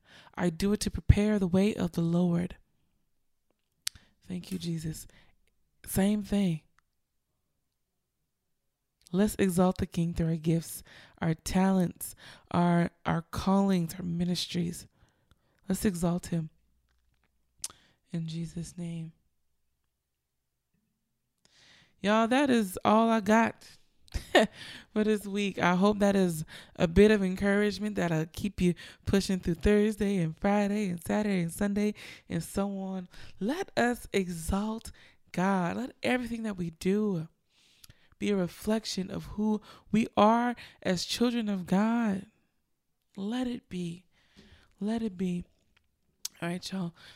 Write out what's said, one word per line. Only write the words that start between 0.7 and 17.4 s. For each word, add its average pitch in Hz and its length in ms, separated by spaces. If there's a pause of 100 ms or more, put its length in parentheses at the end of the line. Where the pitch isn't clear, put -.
it 208 80
to 202 100
prepare 208 480
the 190 80
way 190 280
of 175 180
the 170 80
Lord. 175 560 (1700)
Thank 180 220
you, 185 80
Jesus. 165 480 (800)
Same 202 360
thing. 196 380 (2500)
Let's 208 260
exalt 185 400
the 190 80
King 170 280
through 165 140
our 165 80
gifts, 160 460 (380)
our 165 140
talents, 185 840 (340)
our, 175 400 (160)
our 165 240
callings, 190 680
our 180 60
ministries. 175 840 (840)
Let's 190 160
exalt 175 420
him. 160 240 (1600)